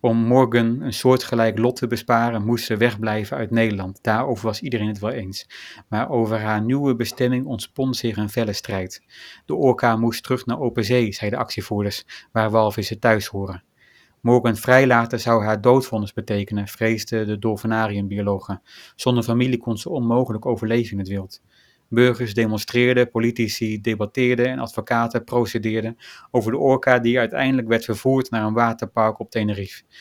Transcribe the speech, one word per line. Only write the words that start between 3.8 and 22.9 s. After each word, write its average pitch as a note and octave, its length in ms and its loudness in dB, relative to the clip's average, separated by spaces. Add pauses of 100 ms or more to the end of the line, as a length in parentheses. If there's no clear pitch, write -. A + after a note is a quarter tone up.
Daarover A2+ 440 -2
was G#2+ 140 -4
iedereen A2 280 -4
het G#2 100 -6
wel G#2 120 -4
eens. G2 380 -10 (400)
Maar A2 220 -2
over A2+ 300 0
haar G#2+ 220 0
nieuwe C3 340 2
bestemming B2 500 0
ontspon C3 480 -4
zich A2+ 220 -4
een G#2+ 120 -2
felle G#2+ 240 -2
strijd. F#2+ 500 -8 (440)
"De D3+ 80 -4
orka B2 420 2
moest A2+ 260 -2
terug - 240 -4
naar A#2+ 140 -4
open A#2 240 -2
zee," A2+ 280 2
zeiden A2 260 -6
actievoerders, G#2 680 -4 (280)
"waar A2 180 2
walvissen G#2+ 480 0
thuis A2 280 2
horen." G2 380 -8 (560)
Morgan A#2 360 4
vrijlaten B2 640 4
zou A#2 240 2
haar G#2+ 160 0
doodvonnis A#2+ 520 2
betekenen, G2+ 560 -4
vreesden A2 580 -2
de G#2 120 -4
dolfinariumbiologen. G2+ 1200 -2 (320)
Zonder B2 280 0
familie A#2+ 360 0
kon A2+ 200 -6
ze - 100 -12
onmogelijk A#2 580 -2
overleven A#2 460 -2
in G2 60 -4
het F#2 100 -6
wild. G2 340 -8 (460)
Burgers A#2 460 2
demonstreerden, A#2+ 760 2